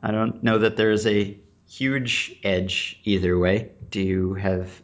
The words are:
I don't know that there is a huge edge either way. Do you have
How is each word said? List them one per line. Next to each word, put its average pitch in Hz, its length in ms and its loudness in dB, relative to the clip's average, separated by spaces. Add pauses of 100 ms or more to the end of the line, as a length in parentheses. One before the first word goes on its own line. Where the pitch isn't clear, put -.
I 110 100 -2
don't 110 300 -2
know 113 180 2
that 110 180 2
there 110 140 4
is 107 140 2
a 104 320 0 (300)
huge 135 800 -4
edge 95 580 -2
either 92 340 2
way. 95 320 2 (200)
Do 104 100 -6
you 95 360 0
have 95 480 -4